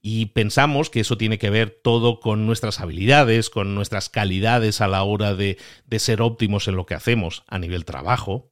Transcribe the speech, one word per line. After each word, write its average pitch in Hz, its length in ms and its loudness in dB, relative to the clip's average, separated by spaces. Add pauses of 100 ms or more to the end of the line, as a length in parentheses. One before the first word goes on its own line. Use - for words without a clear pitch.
Y 110 240 -2
pensamos 139 640 2
que - 80 -4
eso 113 180 0
tiene 110 220 0
que 107 100 -2
ver 110 340 0
todo 117 360 2
con 107 260 -2
nuestras 110 360 -2
habilidades, 113 680 4
con 98 260 -4
nuestras 101 320 -4
calidades 107 720 0
a 104 80 2
la 95 160 0
hora 101 320 0
de, 98 220 -2 (260)
de 110 160 -4
ser 110 220 0
óptimos 113 440 0
en 95 80 0
lo 92 120 -4
que - 80 -8
hacemos 98 520 -2
a 95 140 -6
nivel 87 240 -4
trabajo. 98 680 -4